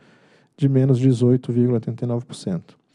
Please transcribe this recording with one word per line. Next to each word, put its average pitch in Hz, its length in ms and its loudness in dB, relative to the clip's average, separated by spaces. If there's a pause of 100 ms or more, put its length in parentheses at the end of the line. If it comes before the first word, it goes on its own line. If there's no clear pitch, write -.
(580)
de 143 100 0
menos 135 300 2
dezoito 123 540 2
vírgula 123 240 0
oitenta 113 280 -8
e 123 40 -6
nove 120 180 -6
por - 80 -20
cento. - 420 -10 (200)